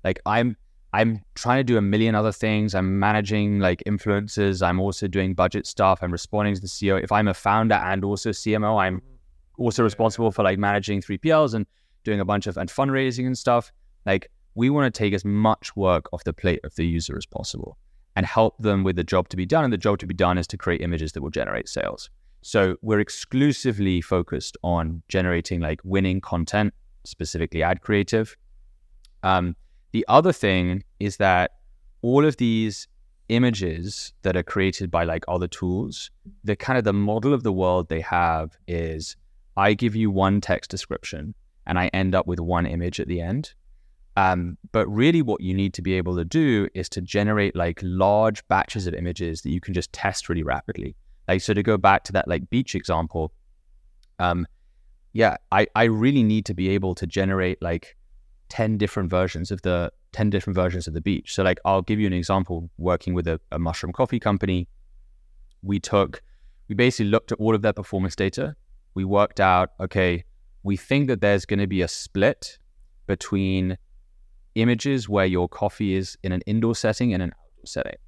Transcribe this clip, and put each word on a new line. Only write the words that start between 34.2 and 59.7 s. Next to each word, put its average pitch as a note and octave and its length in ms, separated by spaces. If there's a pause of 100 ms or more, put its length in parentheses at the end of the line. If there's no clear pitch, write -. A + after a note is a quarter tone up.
that F2+ 160
are F2 60
created F#2+ 460
by, E2+ 140
like, E2 240
other F2+ 220
tools, - 640 (340)
the G#2 100
kind C3 220
of A2+ 80
the G2+ 80
model G#2+ 400
of A#2 100
the A2 80
world F2+ 380
they E2 100
have E2 580 (120)
is D#2+ 480 (400)
I G#2 160
give G#2+ 200
you A2 160
one F#2+ 300
text - 320
description - 640 (300)
and F2+ 120
I F2+ 100
end F#2+ 280
up F#2 100
with F2 140
one E2+ 260
image F2 360
at - 80
the F2 100
end. G2+ 340 (640)
Um, F2+ 420 (140)
but G#2 160
really C#3 340
what A2+ 200
you F#2 120
need G2 200
to - 80
be F#2 140
able F2+ 200
to E2+ 80
do A#2 500
is F2+ 160
to F#2+ 120
generate, G2+ 520
like, E2+ 300
large G2+ 640
batches F#2+ 400
of F2 60
images E2+ 480
that - 80
you F2 100
can F#2 140
just F2 180
test - 380
really E2 140
rapidly. - 520 (340)
Like, F#2 120
so G#2+ 120
to G2+ 100
go G#2+ 140
back G2 280
to - 80
that, F#2+ 140
like, E2+ 220
beach B2+ 260
example, E2 560 (840)
um, F2 300 (640)
yeah, A2 240 (140)
I, G2+ 240
I A2+ 80
really A#2 400
need G#2+ 240
to F#2+ 80
be F#2 140
able F#2+ 260
to F#2+ 100
generate, F#2+ 560
like, E2+ 340 (540)
ten A2 280
different G2 340
versions F2+ 400
of F#2+ 100
the, F2 300 (200)